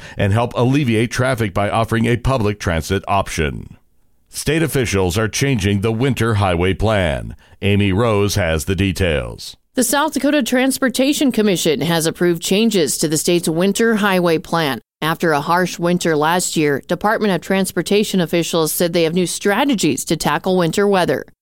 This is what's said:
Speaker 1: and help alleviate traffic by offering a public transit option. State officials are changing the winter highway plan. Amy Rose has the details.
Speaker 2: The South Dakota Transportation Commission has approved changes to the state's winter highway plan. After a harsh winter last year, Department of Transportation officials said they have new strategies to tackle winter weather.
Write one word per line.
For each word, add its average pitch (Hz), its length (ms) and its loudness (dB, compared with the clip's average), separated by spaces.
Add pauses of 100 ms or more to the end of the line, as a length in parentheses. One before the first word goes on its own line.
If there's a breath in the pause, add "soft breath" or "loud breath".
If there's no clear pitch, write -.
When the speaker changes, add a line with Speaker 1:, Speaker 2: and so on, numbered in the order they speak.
(180 loud breath)
Speaker 1:
and 101 160 0
help 117 220 0
alleviate 120 560 2
traffic 123 420 -2
by 104 160 0
offering 113 360 0
a 117 120 2
public 104 420 0
transit 90 480 -2
option. 76 720 -4 (500)
State 160 340 -2
officials 98 560 0
are 110 120 0
changing 101 500 0
the 113 140 0
winter 117 400 0
highway 92 400 2
plan. 78 640 -2 (260 soft breath)
Amy 101 320 2
Rose 104 420 2
has 80 300 0
the 98 100 -2
details. 85 800 -2 (200)
Speaker 2:
The 254 100 2
South 285 280 0
Dakota 285 300 0
Transportation 262 880 0
Commission 185 480 2
has 165 260 0
approved 170 360 0
changes 196 560 0
to 165 100 0
the 156 100 0
state's 175 300 0
winter 196 480 2
highway 185 420 2
plan. 147 440 -2 (200)
After 160 300 0
a 147 80 2
harsh 175 400 0
winter 175 380 0
last 165 400 0
year, 147 240 2
Department 208 520 -2
of 170 60 0
Transportation 196 800 0
officials 165 540 0
said 175 180 0
they 170 120 2
have 160 100 0
new 180 140 0
strategies 202 760 0
to 160 140 -2
tackle 165 400 -2
winter 175 280 0
weather. 180 380 2 (180)